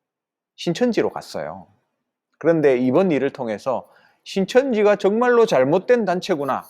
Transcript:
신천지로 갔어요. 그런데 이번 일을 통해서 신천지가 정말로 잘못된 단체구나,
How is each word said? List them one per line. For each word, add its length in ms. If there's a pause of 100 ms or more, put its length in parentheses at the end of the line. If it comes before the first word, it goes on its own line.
(560)
신천지로 540
갔어요. 560 (720)
그런데 400
이번 320
일을 200
통해서 580 (360)
신천지가 720
정말로 500
잘못된 580
단체구나, 640